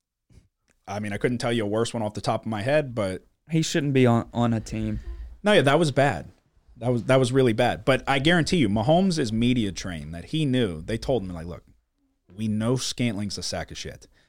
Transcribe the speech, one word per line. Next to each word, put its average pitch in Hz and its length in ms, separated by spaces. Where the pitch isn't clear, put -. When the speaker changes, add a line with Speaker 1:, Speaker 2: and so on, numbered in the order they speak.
Speaker 1:
I 101 140
mean, 104 120
I 104 40
couldn't 123 220
tell 123 140
you 113 120
a - 20
worse 110 260
one 117 100
off 107 120
the 101 60
top 113 220
of - 40
my 107 160
head, 135 320
but 95 300
Speaker 2:
He 160 120
shouldn't 147 300
be 131 140
on, 117 260
on 117 200
a 110 80
team. 110 400
Speaker 1:
No, 208 80
yeah, 170 100
that 139 160
was 156 140
bad. 131 400
That 117 140
was, 117 120
that 131 160
was 127 120
really 131 200
bad. 107 320
But 131 240
I 139 100
guarantee 165 400
you, 120 100
Mahomes 156 500
is 117 140
media 117 400
trained 82 420
that 85 120
he 156 180
knew. 120 380
They 110 160
told 123 240
him, 92 100
like, 82 140
"Look, 87 180
we 110 140
know 110 280
Scantling's 107 600
a 90 40
sack 85 280
of 76 80
shit. - 280